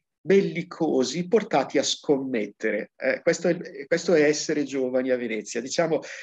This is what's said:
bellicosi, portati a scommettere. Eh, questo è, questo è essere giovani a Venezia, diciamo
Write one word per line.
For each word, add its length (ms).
bellicosi, 1080
portati 500
a 40
scommettere. 1160
Eh, 260
questo 260
è, 380
questo 280
è 80
essere 420
giovani 460
a 60
Venezia, 460
diciamo 380